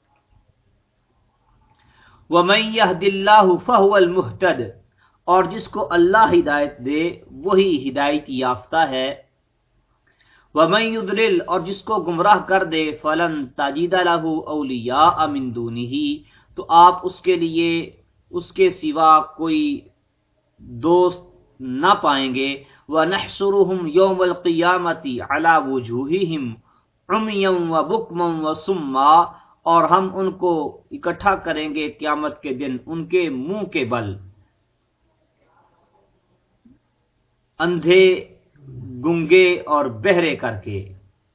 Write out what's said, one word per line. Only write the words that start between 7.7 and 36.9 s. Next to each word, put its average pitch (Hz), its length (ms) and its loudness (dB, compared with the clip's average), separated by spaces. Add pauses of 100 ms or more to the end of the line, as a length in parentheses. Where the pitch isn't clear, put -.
ہدایت 143 400 -2
یافتہ 131 540 -2 (120)
ہے۔ 131 140 -4 (1400)
وَمَن 165 280 2
يُضْلِلْ، 214 680 -2
اور 180 120 -2
جس 190 220 -8
کو 220 140 -4
گمراہ 180 520 2
کر 185 160 0
دے، 160 280 -2 (100)
فَلَن 156 460 -2
تَجِدَ 147 480 -4
لَهُ 175 280 0 (240)
أَوْلِيَاءَ 147 800 0
مِن 131 280 -6
دُونِهِ، 120 640 -6 (380)
تو 185 140 -12
آپ 175 340 6
اس 185 180 -10
کے 180 140 0
لیے 170 340 -2 (600)
اس 170 220 -10
کے 185 180 4
سوا 156 500 4
کوئی 151 600 -2 (800)
دوست 175 640 0 (380)
نہ 131 420 0
پائیں 135 340 0
گے۔ 135 280 -4 (240)
وَنَحْشُرُهُمْ 185 1000 0
يَوْمَ 185 360 2
الْقِيَامَةِ 170 960 -2 (100)
عَلَى 156 420 2
وُجُوهِهِمْ 135 840 -4 (540)
عُمْيًا 190 680 -2
وَبُكْمًا 165 720 -2
وَصُمًّا، 156 680 0 (480)
اور 170 200 2
ہم 185 300 2
ان 190 180 -4
کو 170 500 -4 (100)
اکٹھا 175 440 -2
کریں 156 400 -6
گے 151 160 -6
قیامت 151 500 -6
کے 143 120 -8
دن 131 320 -8
ان 160 200 -8
کے 170 240 0
منہ 151 340 -8
کے 151 220 -4
بل، 110 320 -6 (3500)